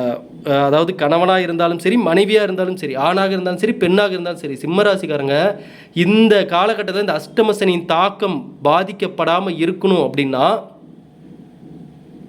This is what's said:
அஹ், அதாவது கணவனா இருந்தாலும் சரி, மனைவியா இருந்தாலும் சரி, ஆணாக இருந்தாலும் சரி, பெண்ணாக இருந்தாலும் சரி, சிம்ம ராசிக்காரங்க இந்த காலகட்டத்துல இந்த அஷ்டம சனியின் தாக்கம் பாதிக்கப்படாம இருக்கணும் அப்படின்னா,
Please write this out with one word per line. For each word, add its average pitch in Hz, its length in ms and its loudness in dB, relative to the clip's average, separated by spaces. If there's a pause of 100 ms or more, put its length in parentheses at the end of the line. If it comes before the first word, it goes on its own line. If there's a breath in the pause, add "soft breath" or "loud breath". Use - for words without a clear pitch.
(440)
அஹ், 143 200 2
அதாவது 156 300 2
கணவனா 175 440 2
இருந்தாலும் 170 400 0
சரி, 190 180 0
மனைவியா 202 460 2
இருந்தாலும் 185 340 -2
சரி, 143 180 -8
ஆணாக 185 360 0
இருந்தாலும் 180 300 -4
சரி, 226 140 0
பெண்ணாக 190 380 2
இருந்தாலும் 175 280 -6
சரி, 139 160 -8
சிம்ம 165 260 -2
ராசிக்காரங்க 165 760 0 (380 loud breath)
இந்த 208 540 4
காலகட்டத்துல 196 520 -2
இந்த 180 120 -2
அஷ்டம 220 380 -2
சனியின் 185 360 0
தாக்கம் 185 680 -2 (100)
பாதிக்கப்படாம 180 960 0
இருக்கணும் 175 520 0
அப்படின்னா, 139 500 0 (1700)